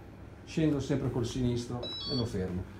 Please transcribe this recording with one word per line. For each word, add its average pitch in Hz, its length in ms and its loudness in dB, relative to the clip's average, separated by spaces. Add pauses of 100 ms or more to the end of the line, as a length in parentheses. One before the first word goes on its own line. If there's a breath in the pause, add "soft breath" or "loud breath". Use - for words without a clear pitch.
(460)
scendo 151 340 4
sempre 127 320 2
col 120 140 2
sinistro 120 560 0 (300)
e 139 40 0
lo 120 100 4
fermo. 92 540 -2